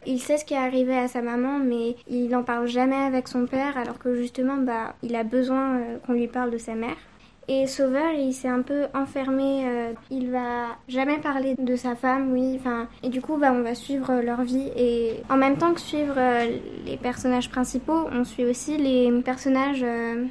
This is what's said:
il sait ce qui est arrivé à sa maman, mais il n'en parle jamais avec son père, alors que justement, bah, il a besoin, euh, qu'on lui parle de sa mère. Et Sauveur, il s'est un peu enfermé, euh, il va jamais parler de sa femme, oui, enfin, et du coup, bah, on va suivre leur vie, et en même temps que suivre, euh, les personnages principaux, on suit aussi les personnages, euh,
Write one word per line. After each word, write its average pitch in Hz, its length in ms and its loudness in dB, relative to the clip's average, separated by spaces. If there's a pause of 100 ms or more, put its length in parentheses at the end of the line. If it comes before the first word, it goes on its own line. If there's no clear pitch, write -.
il 254 140 -2
sait 294 180 2
ce 302 80 -6
qui - 80 -6
est 277 40 0
arrivé 254 380 2
à 247 120 2
sa 247 160 -4
maman, 247 340 -2
mais 240 380 0 (120)
il 247 200 -2
n'en 247 160 2
parle 240 240 -2
jamais 254 280 2
avec 262 320 0
son 247 200 0
père, 269 300 -2
alors 240 200 -6
que 247 180 -2
justement, 254 420 -2
bah, 233 440 -2
il 233 140 -4
a 226 80 0
besoin, 262 540 2
euh, 233 280 -4
qu'on 254 80 0
lui 240 140 2
parle 247 240 -2
de 233 80 -4
sa 226 160 -8
mère. 226 220 -6 (520)
Et 269 160 2
Sauveur, 269 460 2
il 269 220 0
s'est 254 160 -4
un 247 120 2
peu 277 320 -2
enfermé, 269 720 0
euh, 240 280 -2 (180)
il 254 200 -2
va 240 440 -4 (140)
jamais 269 280 2
parler 269 400 0
de 254 200 0
sa 247 180 -2
femme, 262 380 2
oui, 254 260 2
enfin, 233 300 -2 (140)
et 254 40 -2
du 254 140 -2
coup, 311 160 -2
bah, 277 160 6
on 247 80 4
va 233 120 -2
suivre 262 420 -2
leur 240 260 0
vie, 254 340 0
et 240 380 2 (160)
en 269 80 4
même 269 200 6
temps 339 160 4
que 339 60 0
suivre, 294 380 -2
euh, 240 400 2 (280)
les 269 120 -6
personnages 247 520 0
principaux, 269 640 0
on 247 140 0
suit 247 180 -4
aussi 247 320 0
les 254 460 4
personnages, 262 600 0
euh, 233 500 -2